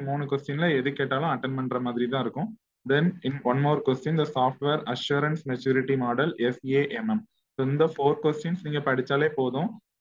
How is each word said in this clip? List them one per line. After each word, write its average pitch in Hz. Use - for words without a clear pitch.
மூணு 143
கொஸ்டின்ல 143
எது 131
கேட்டாலும் 139
அட்டெண்ட் 131
பண்ற 127
மாதிரி 120
தான் 127
இருக்கும். 147
Then, 151
in 135
one 135
more 147
question, 131
the 147
Software 143
Assurance 147
Maturity 131
Model, 123
S 123
A 143
M 110
M. 107
So, -
இந்த 151
ஃபோர் 143
கொஸ்டின்ஸ் 160
நீங்க 147
படிச்சாலே 139
போதும். 131